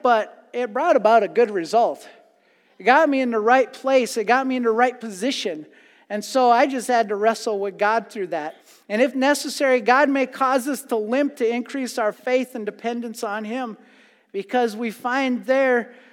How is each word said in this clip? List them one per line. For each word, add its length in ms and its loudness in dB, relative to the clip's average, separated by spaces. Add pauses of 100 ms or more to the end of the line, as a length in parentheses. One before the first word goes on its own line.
but 500 0
it 180 -4
brought 240 2
about 280 6
a 40 0
good 220 2
result. 580 -2 (720)
It 60 -18
got 260 4
me 120 0
in 100 -2
the 80 -2
right 320 2
place. 440 0
It 100 -2
got 200 2
me 120 -2
in 60 -4
the 80 2
right 280 0
position. 640 -6 (440)
And 160 -8
so 260 4
I 160 4
just 220 -4
had 180 2
to 80 -6
wrestle 420 0
with 200 -6
God 320 0
through 180 -8
that. 300 -8 (320)
And 120 0
if 140 2
necessary, 640 0
God 300 2
may 180 0
cause 400 -2
us 160 -6
to 140 -4
limp 400 -2
to 120 0
increase 480 -6
our 140 0
faith 420 -2
and 120 -8
dependence 580 -8
on 220 -6
him, 320 -8 (560)
because 420 -2
we 160 -4
find 540 -4
there 480 0 (180)